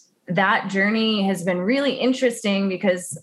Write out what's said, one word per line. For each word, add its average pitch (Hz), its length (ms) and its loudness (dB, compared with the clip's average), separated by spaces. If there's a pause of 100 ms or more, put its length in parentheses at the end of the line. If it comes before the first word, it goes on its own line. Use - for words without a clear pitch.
(280)
that 190 420 0
journey 208 560 0
has 185 160 -2
been 180 180 0
really 262 340 0
interesting 226 760 0
because 180 540 -2